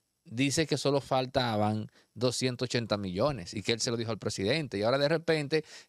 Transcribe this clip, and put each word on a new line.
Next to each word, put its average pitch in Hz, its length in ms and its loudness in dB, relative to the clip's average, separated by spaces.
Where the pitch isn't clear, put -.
dice 139 420 2
que 143 120 0
solo 139 220 2
faltaban 113 920 0
doscientos 127 520 0
ochenta 113 300 0
millones 101 580 -2
y 107 80 -6
que 117 100 2
él 113 80 -2
se 127 100 -2
lo 117 60 0
dijo 117 140 -4
al 104 80 -4
presidente. 113 600 -2
Y 104 40 0
ahora 123 160 4
de 143 100 2
repente, 156 560 0